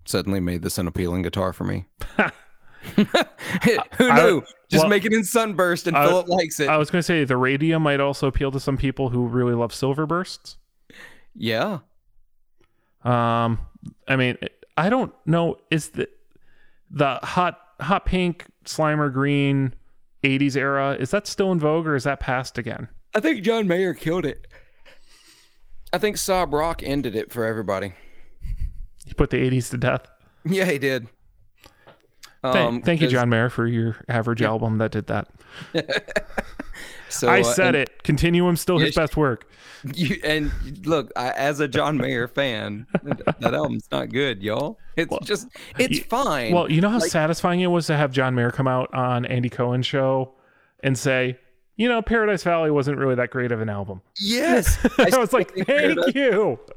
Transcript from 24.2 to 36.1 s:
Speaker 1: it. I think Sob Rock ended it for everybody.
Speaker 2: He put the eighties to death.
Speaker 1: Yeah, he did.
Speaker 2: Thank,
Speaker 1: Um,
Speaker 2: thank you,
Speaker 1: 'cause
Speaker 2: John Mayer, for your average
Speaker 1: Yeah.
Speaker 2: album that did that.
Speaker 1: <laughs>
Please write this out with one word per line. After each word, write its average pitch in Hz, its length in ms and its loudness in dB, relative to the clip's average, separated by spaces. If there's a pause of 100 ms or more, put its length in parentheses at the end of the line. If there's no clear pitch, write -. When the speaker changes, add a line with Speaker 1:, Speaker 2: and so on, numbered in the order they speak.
Speaker 1:
it. - 220 -8 (1400)
I 175 60 0
think 208 200 0
Sob 180 360 0
Rock 160 280 0
ended 135 340 -2
it - 160 -4
for 120 140 -2
everybody. 101 480 -2 (1120)
Speaker 2:
He - 80 -14
put 143 180 2
the 127 60 0
eighties 127 340 0
to 127 60 -6
death. 127 300 -2 (380)
Speaker 1:
Yeah, 185 200 0
he 156 140 0
did. 127 280 -2 (1300)
Speaker 2:
Thank, 127 140 2
Speaker 1:
Um, 120 260 2
Speaker 2:
thank 170 200 2
you, 156 60 4
Speaker 1:
'cause 123 60 0
Speaker 2:
John 120 160 2
Mayer, 117 200 4
for 117 180 -2
your 117 300 0 (120)
average 117 320 -2
Speaker 1:
Yeah. 110 80 4
Speaker 2:
album 110 280 0
that 110 160 0
did 107 140 -4
that. 104 200 -4 (460)
Speaker 1:
<laughs> - 720 -4 (640)